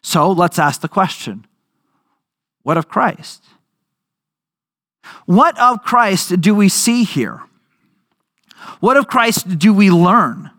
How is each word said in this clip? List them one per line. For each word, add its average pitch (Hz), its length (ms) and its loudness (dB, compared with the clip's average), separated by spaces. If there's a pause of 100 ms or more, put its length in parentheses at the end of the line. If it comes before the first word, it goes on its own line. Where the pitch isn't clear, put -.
So 175 280 -2
let's 175 280 -2
ask 143 220 -2
the 160 60 -10
question, 135 600 -6 (1120)
what 160 160 -2
of 160 100 -4
Christ? - 560 -6 (1800)
What 262 340 2
of 247 220 2
Christ 196 580 -2
do 196 140 2
we 202 160 4
see 240 340 0
here? 110 380 -6 (1400)
What 240 160 2
of 277 120 0
Christ 220 520 -2
do 202 140 4
we 196 180 4
learn? 175 680 2